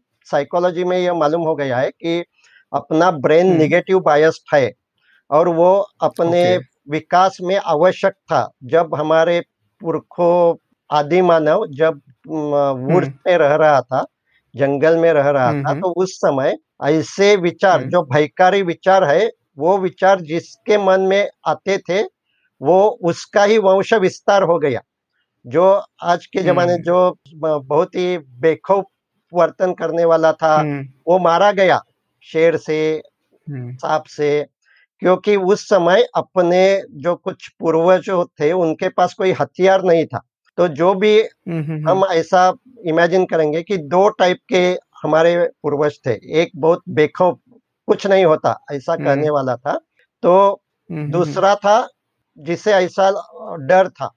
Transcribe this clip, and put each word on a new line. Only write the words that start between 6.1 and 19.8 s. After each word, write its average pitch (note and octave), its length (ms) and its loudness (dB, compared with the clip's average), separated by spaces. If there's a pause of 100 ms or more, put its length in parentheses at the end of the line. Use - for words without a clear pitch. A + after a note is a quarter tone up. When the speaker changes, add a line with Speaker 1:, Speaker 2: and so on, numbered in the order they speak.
Speaker 2:
ओके। - 340 -14
Speaker 1:
विकास F3+ 500 0
में F3+ 140 -4
आवश्यक F3+ 580 0
था, - 380 -4 (120)
जब D3+ 320 -2
हमारे D#3+ 460 0 (400)
पुरखों, E3+ 760 0 (360)
आदि D3+ 300 0
मानव E3 480 2
जब, D3+ 320 -2 (260)
म, D3+ 280 -6 (240)
वुड्स C#3 280 0
Speaker 2:
हम्म। C3+ 100 -14 (100)
Speaker 1:
में F3+ 100 2
रह D3 180 2
रहा D3+ 260 4
था, C3 240 -4 (500)
जंगल C#3+ 420 0
में E3 160 2
रह C#3+ 160 2
रहा C3 200 2
Speaker 2:
हम्म, C#3 160 -4
Speaker 1:
था, D3+ 40 -2
Speaker 2:
हम्म। D3 120 -4
Speaker 1:
तो F#3+ 60 -2
उस F3+ 300 -4
समय D#3+ 400 -2 (260)
ऐसे D#3+ 520 2
विचार, E3+ 440 0
Speaker 2:
हम्म। C3 100 -8
Speaker 1:
जो F3 140 0
भयकारी D3+ 580 0
विचार F#3 420 0
है, F3 280 0 (260)
वो E3+ 200 0
विचार F#3+ 440 0